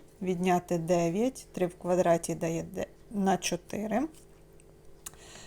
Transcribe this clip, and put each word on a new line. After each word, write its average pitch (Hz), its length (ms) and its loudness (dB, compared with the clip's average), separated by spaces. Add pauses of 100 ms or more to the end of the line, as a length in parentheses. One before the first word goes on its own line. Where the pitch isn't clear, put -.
(220)
відняти 180 560 2
дев'ять, 170 720 0
три 180 160 0
в - 120 -8
квадраті 175 560 2
дає 165 280 -2
де-, 185 240 -8 (240)
на 196 260 2
чотири. 214 720 -2 (1400)